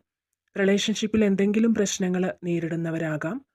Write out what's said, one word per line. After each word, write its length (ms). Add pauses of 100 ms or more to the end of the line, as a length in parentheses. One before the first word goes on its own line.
(600)
റിലേഷൻഷിപ്പിൽ 640
എന്തെങ്കിലും 500
പ്രശ്നങ്ങൾ 600 (100)
നേരിടുന്നവരാകാം. 1120